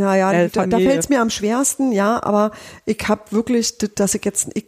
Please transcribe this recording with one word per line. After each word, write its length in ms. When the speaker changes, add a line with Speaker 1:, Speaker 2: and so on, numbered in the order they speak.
Speaker 1:
na 180
ja, 160
Speaker 2:
äh, 160
Speaker 1:
da, 160
da 60
Speaker 2:
Familie. 180
Speaker 1:
fällt's 180
mir 140
am 80
schwersten, 600
ja, 300
aber 280
ich 140
hab 240
wirklich, 460
das, 160
dass 200
ich 80
jetzt, 300
ich 160